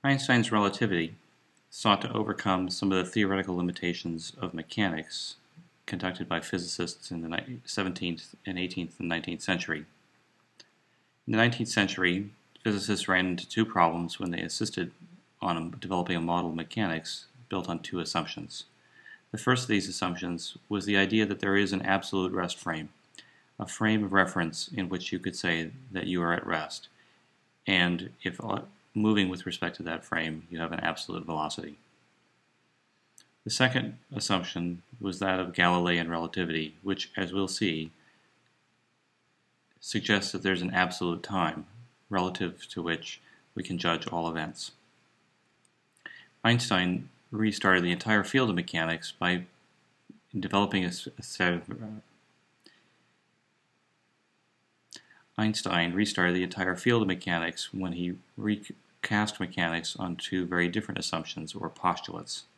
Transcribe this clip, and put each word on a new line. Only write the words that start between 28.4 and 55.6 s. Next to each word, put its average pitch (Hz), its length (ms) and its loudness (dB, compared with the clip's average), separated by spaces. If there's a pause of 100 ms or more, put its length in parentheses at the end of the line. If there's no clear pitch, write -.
uh, 104 180 -2 (320)
moving 107 360 4
with 90 180 -6
respect 87 300 -4
to - 80 -10
that 82 200 -4
frame, 80 460 -2
you 85 80 -6
have 82 140 -4
an - 80 -4
absolute 82 440 -4
velocity. 78 520 -4 (1700)
The - 60 -6
second 123 480 2 (140)
assumption 87 720 -2 (180)
was 92 200 -4
that 95 180 2
of 92 160 -4
Galilean 87 560 4
relativity, 82 720 -2
which, 95 340 -4
as 90 160 -4
we'll 95 140 0
see, 80 460 -2 (1900)
suggests 101 520 0
that 87 100 -6
there's 92 180 2
an 90 140 -2
absolute 90 480 2
time 80 440 -2 (440)
relative 92 600 -2
to 90 120 -6
which 82 380 -4 (340)
we - 80 -6
can 90 160 -4
judge 85 300 0
all 82 200 -2
events. 80 440 -6 (1700)
Einstein 95 680 4 (220)
restarted 104 540 4
the 87 80 4
entire 101 320 2
field 131 260 4
of 87 60 2
mechanics 82 600 -2
by 180 280 2 (920)
developing 98 460 2
a 87 60 0
s-, - 180 -8 (100)
a - 60 -14
set 90 300 2
of, 85 180 -4
uh, 107 300 -10 (3500)
Einstein 90 560 2